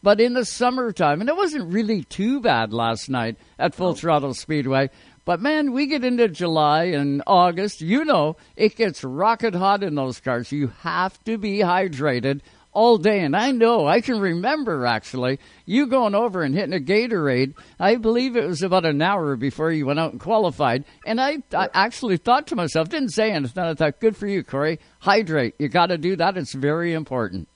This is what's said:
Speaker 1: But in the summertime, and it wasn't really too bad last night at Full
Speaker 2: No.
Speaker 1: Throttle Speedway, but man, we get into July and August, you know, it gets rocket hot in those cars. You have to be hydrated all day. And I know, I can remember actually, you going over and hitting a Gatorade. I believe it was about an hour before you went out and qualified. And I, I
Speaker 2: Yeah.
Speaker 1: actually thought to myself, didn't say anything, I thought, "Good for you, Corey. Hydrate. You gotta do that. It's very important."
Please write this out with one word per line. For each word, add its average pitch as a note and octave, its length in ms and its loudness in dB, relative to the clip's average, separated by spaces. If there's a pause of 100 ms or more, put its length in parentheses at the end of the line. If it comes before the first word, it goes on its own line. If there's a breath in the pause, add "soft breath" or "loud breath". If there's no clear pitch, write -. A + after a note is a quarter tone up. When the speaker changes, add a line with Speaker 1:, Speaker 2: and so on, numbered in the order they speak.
Speaker 1:
But G3+ 180 6
in A#3+ 140 4
the A3+ 100 0
summertime, A3+ 760 0
and A#3 80 -2
it D#4+ 80 0
wasn't D4+ 360 -2
really G#3 320 0
too B3 360 -2
bad A#2 320 0
last A2+ 380 -2
night A#2 260 -4 (220 soft breath)
at - 160 -2
Full F3+ 160 -2
Speaker 2:
No. - 40 -2
Speaker 1:
Throttle D3 400 -2
Speedway, C3+ 560 -2 (340 soft breath)
but F3 160 -2
man, D4 320 0
we C#4 140 0
get C4+ 180 -2
into A#3+ 240 2
July D#3+ 560 2
and C#3+ 420 -2
August, F3+ 560 2
you A#3 220 2
know, E3+ 320 2 (200 soft breath)
it - 200 2
gets G3+ 280 -2
rocket G3 500 0
hot F#3+ 280 0
in E3+ 120 -4
those C3 260 -4
cars. B2 320 -4
You C#3+ 160 -2 (120)
have E3+ 440 -4
to A3+ 120 -2
be G3+ 220 -4
hydrated D3 840 0 (320 soft breath)
all A3+ 240 6
day. G3+ 240 2
And D3 160 0
I A#3+ 140 2
know, A#3 360 4
I F#3 140 4
can A3+ 200 -2
remember F#3+ 680 0
actually, B2 540 -2 (260 soft breath)
you B3+ 200 2
going A3+ 280 2
over G3+ 280 0
and C#3 120 -2
hitting F3+ 200 -2
a F#3 40 -2
Gatorade. D3+ 760 0 (260 loud breath)
I G3+ 160 4
believe A#3+ 400 0
it A3 100 0
was E3 160 -4
about F#3 240 2
an D3+ 160 2
hour E3+ 340 0
before C#3+ 360 -2
you D3+ 140 -2
went C#3+ 120 0
out D#3+ 140 -2
and B2 80 -12
qualified. D#3 640 0 (200 soft breath)
And A3+ 160 -2
I, C4+ 100 0
I D#4 80 -4 (140)
Speaker 2:
Yeah. F3+ 220 0
Speaker 1:
actually G3+ 440 0
thought C4 300 0
to - 80 -4
myself, D#3+ 320 0
didn't C#4 220 -2
say A3 220 0
anything, D3+ 320 -4
I E3 100 -2
thought, D3+ 260 0
"Good A3 160 2
for G3+ 120 -8
you, F#3+ 160 -2
Corey. D3+ 340 -2 (220 soft breath)
Hydrate. E3 580 0
You D3 100 -2
gotta E3+ 300 0
do F3 180 -2
that. F3+ 200 0
It's D#3+ 180 -8
very E3 400 -2
important." A2+ 600 -6